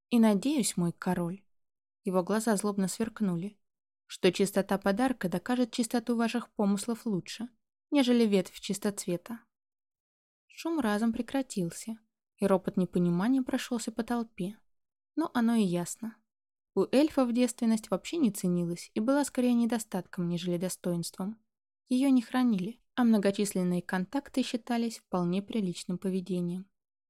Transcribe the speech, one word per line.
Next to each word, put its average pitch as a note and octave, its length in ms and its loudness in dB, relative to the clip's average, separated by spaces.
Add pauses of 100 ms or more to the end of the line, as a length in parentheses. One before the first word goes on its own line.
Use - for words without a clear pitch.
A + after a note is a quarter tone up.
(100)
И, A#3+ 100 4
надеюсь, A3+ 560 2
мой E3+ 160 0
король». F3+ 500 -4 (640)
Его F#3 180 2
глаза A3 340 0
злобно G3+ 300 -2
сверкнули, G3+ 720 -4 (480)
«что - 240 2
чистота F#3+ 480 0
подарка G#3 500 0
докажет A#3+ 440 -2
чистоту A#3+ 440 -2
ваших A3+ 340 -2
помыслов G#3 560 -2
лучше, F3 420 -6 (420)
нежели A#3+ 340 6
ветвь G3 360 2
чистоцвета». G3+ 800 -6 (1040)
Шум E4 340 -4
разом A3 320 0
прекратился, A3+ 840 -6 (400)
и G3+ 80 0
ропот F#3+ 300 2
непонимания F#3 680 2
прошелся B3 500 -4
по A#3 100 -6
толпе. A3+ 540 -6 (600)
Но D4+ 180 -2
оно A#3 200 4
и A3+ 80 4
ясно. F3 540 -2 (580)
У F#3+ 180 2
эльфов C4 400 4
девственность A3+ 580 0
вообще G3 280 -4
не B3 120 4
ценилась F3 640 -2
и G#3+ 60 0
была C4+ 240 2
скорее B3 300 0
недостатком, A3+ 720 -2
нежели F3 300 -2
достоинством. F3+ 800 -6 (500)
Ее C4 220 2
не B3+ 100 6
хранили, A3+ 600 0 (140)
а B3+ 100 2
многочисленные G3 760 2
контакты G3 640 -4
считались A#3 560 -4
вполне F3+ 440 -2
приличным F#3+ 560 -4
поведением. F#3 680 -4 (440)